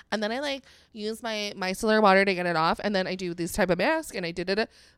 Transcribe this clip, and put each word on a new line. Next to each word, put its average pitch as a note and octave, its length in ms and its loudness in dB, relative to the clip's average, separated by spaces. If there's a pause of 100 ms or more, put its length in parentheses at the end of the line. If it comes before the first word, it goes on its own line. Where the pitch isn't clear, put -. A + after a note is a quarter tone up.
(100)
"And G#3 100 -4
then G#3+ 120 -2
I, C4 80 -4
like, C#4 240 -6 (280)
use A3 300 -8
my G#3+ 340 -6
micellar G#3+ 460 2
water G3 220 8
to G3 100 2
get F3+ 120 -2
it E3+ 100 0
off, E3 260 2
and G#3 140 0
then F#3 100 0
I F3+ 80 -4
do F3+ 180 -6
this E3+ 200 -6
type F#3 180 0
of E3+ 80 2
mask, D4+ 380 -2
and F3 100 -6
I E3 60 -6
did F3+ 160 -6
it." G#3 200 -2 (300)